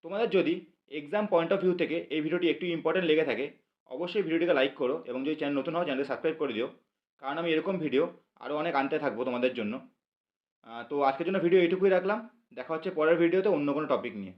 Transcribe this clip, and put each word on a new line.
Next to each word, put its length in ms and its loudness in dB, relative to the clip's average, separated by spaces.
তোমাদের 340 -2
যদি 160 4
এক্সাম 360 -2
পয়েন্ট 200 4
অফ 100 2
ভিউ 180 4
থেকে 160 0
এই 100 0
ভিডিওটি 280 0
একটু 120 -4
ইম্পর্টেন্ট 320 0
লেগে 200 4
থাকে, 160 -2
অবশ্যই 340 -2
ভিডিওটিকে 340 2
লাইক 220 2
করো 140 0
এবং 160 -6
যদি 140 -2
চ্যানেল 200 -2
নতুন 160 -4
হও, 100 0
চ্যানেলটি 240 -4
সাবস্ক্রাইব 320 -2
করে 160 -2
দিও, 100 -2
কারণ 200 -6
আমি 100 -2
এরকম 240 0
ভিডিও 180 2
আরও 180 -6
অনেক 140 -4
আনতে 280 0
থাকবো 260 -4
তোমাদের 300 0
জন্য। 140 -4
আহ, 220 -12
তো 60 -4
আজকের 180 -2
জন্য 180 0
ভিডিও 180 6
এইটুকুই 320 4
রাখলাম, 240 0
দেখা 180 -8
হচ্ছে 220 -6
পরের 240 6
ভিডিওতে 360 4
অন্য 200 0
কোনো 160 -4
টপিক 280 -4
নিয়ে। 160 -12